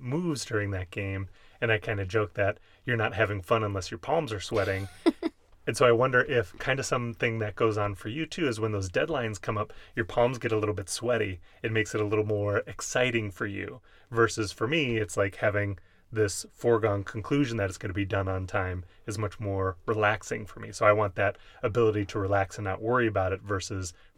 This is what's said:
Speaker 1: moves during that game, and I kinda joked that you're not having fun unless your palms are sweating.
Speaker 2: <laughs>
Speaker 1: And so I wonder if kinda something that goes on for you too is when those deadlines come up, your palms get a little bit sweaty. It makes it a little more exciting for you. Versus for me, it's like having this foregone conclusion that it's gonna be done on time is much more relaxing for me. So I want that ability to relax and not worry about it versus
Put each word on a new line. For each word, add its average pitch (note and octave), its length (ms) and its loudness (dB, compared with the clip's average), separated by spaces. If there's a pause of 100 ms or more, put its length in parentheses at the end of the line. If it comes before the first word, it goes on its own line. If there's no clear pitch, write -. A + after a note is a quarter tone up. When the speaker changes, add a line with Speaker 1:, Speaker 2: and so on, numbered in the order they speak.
Speaker 1:
moves C#3+ 440 -4
during G2+ 280 -2
that F#2 180 -6
game, G2 380 -6 (320)
and A#2 100 2
I A2 80 4
kinda G#2 260 -4
joked F#2+ 300 0
that G2 240 0 (260)
you're B2 120 0
not A2 180 0
having G#2 280 0
fun A2+ 200 2
unless G2 280 -2
your - 80 -8
palms D3 340 -2
are G2+ 80 -4
sweating. G2 480 -2 (160)
Speaker 2:
<laughs> - 140 4 (480)
Speaker 1:
And B2 80 0
so B2+ 120 6
I A#2 60 8
wonder B2 280 4
if B2 380 0
kinda C3 240 0
something A#2+ 560 -2
that G#2 180 -4
goes A2 220 2
on G2+ 160 0
for G#2+ 160 -8
you D#3 160 -6
too D#3+ 220 -4
is A2 120 -2
when A2 120 0
those G2 180 -2
deadlines A2 500 -2
come A2 160 -4
up, G#2 160 -4 (240)
your A#2 80 0
palms A#2+ 320 2
get A#2 160 -2
a G#2+ 60 2
little G#2 160 0
bit F#2+ 160 -8
sweaty. A2 500 -2 (220)
It A2+ 100 -2
makes A2 220 0
it G#2+ 80 0
a - 20 2
little G#2 220 2
more G#2 400 0
exciting A#2+ 640 -2
for - 160 -6
you. G2 340 -8 (300)
Versus A2+ 420 2
for - 160 -2
me, C3 300 2
it's G#2+ 180 -4
like G2+ 200 0
having G2+ 420 0 (340)
this G#2+ 400 0
foregone G#2+ 500 2
conclusion A#2 540 -2
that G2 140 0
it's - 80 -10
gonna G2 160 -6
be G2+ 100 0
done G2 240 0
on F#2+ 180 -2
time F#2 380 -4 (220)
is G#2+ 120 -6
much G#2+ 220 -6
more F#2+ 360 -2 (100)
relaxing G#2+ 580 0
for - 160 -14
me. G#2+ 100 -12
So G#2 140 -2
I G#2+ 80 10
want G#2 220 2
that G2+ 240 2 (240)
ability G#2+ 440 4
to - 120 -6
relax G2 380 0
and G#2+ 80 -6
not F#2+ 180 -4
worry A#2+ 240 4
about F#2+ 260 2
it G2 80 -2
versus F#2+ 540 -4 (240)